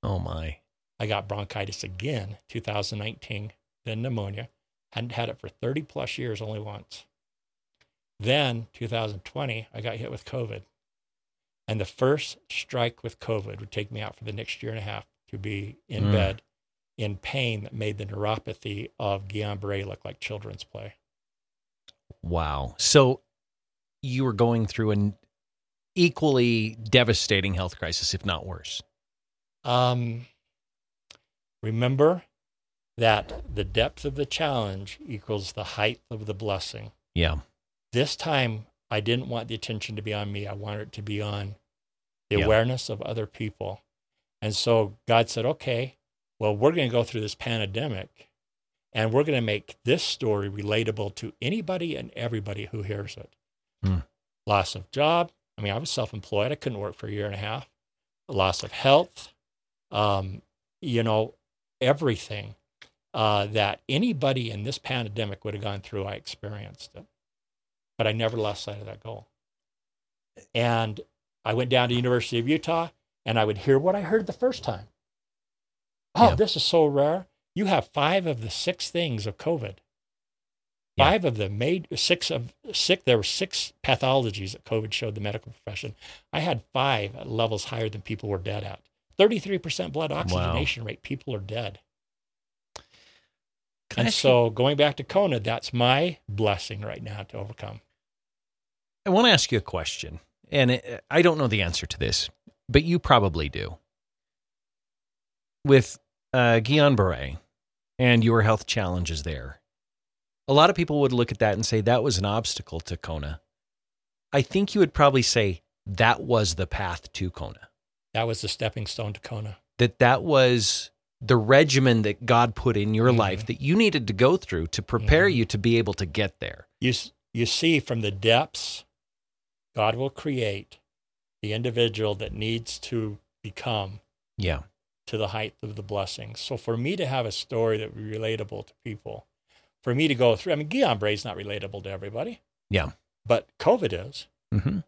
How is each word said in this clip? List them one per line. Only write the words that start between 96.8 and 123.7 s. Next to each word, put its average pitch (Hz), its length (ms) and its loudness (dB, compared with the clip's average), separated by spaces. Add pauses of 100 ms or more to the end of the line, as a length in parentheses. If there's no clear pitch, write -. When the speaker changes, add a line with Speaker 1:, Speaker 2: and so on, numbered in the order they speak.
Speaker 2:
right 107 200 -8
now 104 220 -10
to - 140 -14
overcome. 107 420 -12 (1200)
Speaker 1:
I 196 60 0
wanna 220 180 6
ask - 240 4
you 117 60 2
a - 40 0
question, 78 560 -8 (320)
and 131 220 4
it, 120 380 -6
I 160 120 4
don't 165 160 4
know 143 80 2
the 107 160 2
answer 85 240 -2
to - 120 -10
this, - 300 0 (400)
but 139 140 6
you 170 160 2
probably 90 500 4
do. 50 300 -8 (1900)
With, 139 340 6 (340)
uh, 120 300 6
Guillain-Barré 104 760 4 (600)
and 120 240 6
your 117 200 6
health 110 240 2
challenges 87 560 -2
there, 67 380 -8 (880)
a 135 40 4
lot 156 180 8
of 175 60 0
people 151 240 2
would 135 120 4
look 120 200 2
at 110 60 -6
that 107 160 4
and 110 120 -2
say, 110 140 2
"That 117 220 4
was 120 160 2
an 95 60 0
obstacle 101 560 -4
to - 160 -8
Kona." 76 440 -8 (920)
I 143 100 4
think 196 320 0
you 208 60 4
would 156 140 4
probably 139 280 6
say 101 400 2 (240)
that 113 340 4
was 104 340 2
the 87 120 -2
path 87 480 -6
to 92 160 -4
Kona. - 380 -12 (460)
Speaker 2:
That 113 120 0
was 117 160 -4
the 107 60 -4
stepping 110 380 -4
stone 107 260 -6
to - 80 -12
Kona. 107 380 -10 (200)
Speaker 1:
That 123 200 4
that 127 240 6
was 127 680 4 (300)
the 123 160 4
regimen 131 640 6
that 104 240 -2
God 120 280 4
put 117 220 0
in 104 180 0
your 113 140 6
Speaker 2:
Mm-hmm. 120 100 6
Speaker 1:
life 101 280 0
that - 140 -4
you 139 160 2